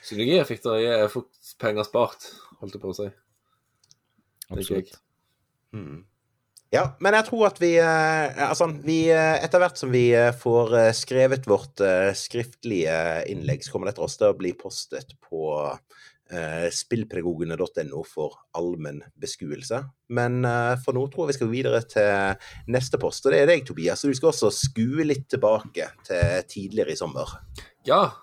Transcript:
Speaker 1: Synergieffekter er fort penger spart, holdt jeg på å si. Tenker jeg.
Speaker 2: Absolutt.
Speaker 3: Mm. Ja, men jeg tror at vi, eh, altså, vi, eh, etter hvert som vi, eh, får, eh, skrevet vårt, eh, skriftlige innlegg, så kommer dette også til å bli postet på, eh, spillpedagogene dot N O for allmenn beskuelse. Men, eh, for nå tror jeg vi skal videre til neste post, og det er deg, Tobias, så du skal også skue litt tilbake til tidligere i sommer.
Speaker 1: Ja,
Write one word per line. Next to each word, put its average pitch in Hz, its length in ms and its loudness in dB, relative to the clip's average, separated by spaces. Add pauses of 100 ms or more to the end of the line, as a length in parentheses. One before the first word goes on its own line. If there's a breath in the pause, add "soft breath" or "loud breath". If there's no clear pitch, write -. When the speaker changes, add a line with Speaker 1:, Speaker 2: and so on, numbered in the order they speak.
Speaker 1:
Synergieffekter 117 760 0
er 113 300 2
fort - 240 -10 (240)
penger 107 280 -2
spart, - 420 -2 (320 loud breath)
holdt 101 160 -14
jeg 98 60 -18
på 95 100 -6
å - 40 -14
si. 104 120 -6 (1400)
Tenker 95 140 -8 (160)
jeg. 92 100 -6
Speaker 2:
Absolutt. - 140 -20 (760)
Speaker 3:
Mm. 78 220 -14 (760)
Ja, 147 80 4 (180)
men 202 160 4
jeg 214 140 4
tror 226 180 2
at 196 160 -2
vi, 175 60 4 (100)
eh, 156 640 2
altså, 156 220 2 (180)
vi, 160 140 0 (160)
eh, 160 260 4
etter 180 220 2
hvert 180 180 0
som 131 120 -4
vi, 123 240 6
eh, 120 200 6
får, 117 400 2
eh, 113 160 8
skrevet 131 560 0
vårt, - 320 2
eh, 98 320 4
skriftlige 101 840 -4 (340)
innlegg, 76 320 -6
så - 80 -14
kommer 92 160 -6
dette 90 160 -6
også - 160 -6
til 104 140 4
å 87 40 -8
bli 90 140 -4
postet - 640 -12 (100)
på, 80 220 -8 (840 soft breath)
eh, 82 400 -6
spillpedagogene 85 880 -6
dot 85 200 -4
N 73 160 -8
O 78 100 -8
for 76 320 -8 (180)
allmenn 80 460 -8 (180)
beskuelse. 82 600 -8 (300)
Men, 120 340 -2
eh, 120 320 0
for 127 160 -4
nå 127 180 -2
tror 170 140 -6
jeg 151 40 -4
vi 139 120 -2
skal 117 80 0
videre 120 400 0
til 98 480 2 (320 loud breath)
neste 127 320 -2
post, - 260 -4
og 135 60 4
det 151 100 4
er 143 60 6
deg, 156 180 4
Tobias, 82 360 -4
så 143 60 0
du 139 60 2
skal 151 180 2
også 104 200 2
skue 131 560 -2
litt 135 220 -4
tilbake 107 580 0 (160)
til 90 480 0
tidligere 98 400 -4
i 78 80 -6
sommer. 73 280 -6 (580 loud breath)
Speaker 1:
Ja, 180 260 4 (120)